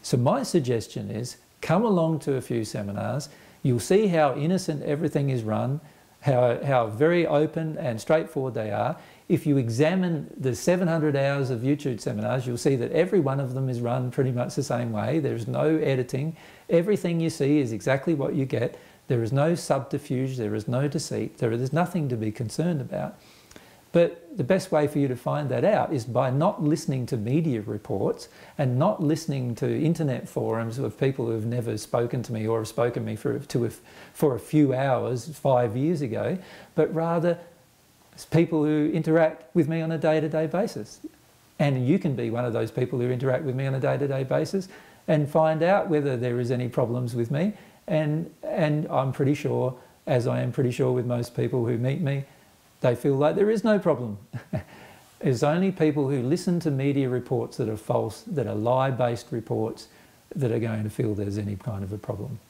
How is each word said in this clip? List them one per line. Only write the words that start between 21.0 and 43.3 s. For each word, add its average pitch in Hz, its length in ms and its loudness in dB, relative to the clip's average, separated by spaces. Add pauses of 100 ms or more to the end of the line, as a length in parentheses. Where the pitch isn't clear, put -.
there 120 120 0
is 127 220 -2
nothing 165 380 0
to 123 60 -2
be 107 140 -2
concerned 135 520 -2
about. - 360 -8 (720)
But 170 460 2
the 151 80 -2
best 185 260 0
way 151 160 4
for 147 120 -2
you 139 100 2
to 123 80 -2
find 143 320 -4
that 123 160 0
out 170 300 2
is 113 100 -2
by 127 260 0
not 160 320 0
listening 147 440 0
to 131 100 -4
media 123 460 0
reports 107 680 -4 (300)
and 127 200 2
not 196 240 2
listening 139 540 -2
to 120 260 -2
internet 151 460 0
forums 113 500 -2
of 117 220 -6
people 135 240 0
who 117 80 -2
have 110 140 -2
never 117 320 -2
spoken 120 460 -2
to 123 100 -8
me 110 120 -2
or 113 120 0
have 110 100 -4
spoken 120 340 -2
to 107 80 -6
me 107 60 -4
for, 117 220 -2
to 123 260 -2
a, 110 60 -2 (420)
for 143 220 2
a 107 40 -4
few 143 360 2
hours 127 640 -2
five 123 360 2
years 147 280 0
ago, 110 340 -2 (380)
but 156 200 2
rather 170 440 0 (920)
people 165 320 4
who 151 300 2
interact 160 600 2
with 151 140 4
me 165 120 0
on 160 120 -2
a 160 60 -2
day-to-day 156 500 2
basis. 175 520 -4 (580)
And 131 300 2
you 185 100 4
can 143 160 0
be 117 140 -2
one 117 160 -2
of 120 80 -2
those 113 180 -2
people 127 300 -2
who 123 100 0
interact 127 340 0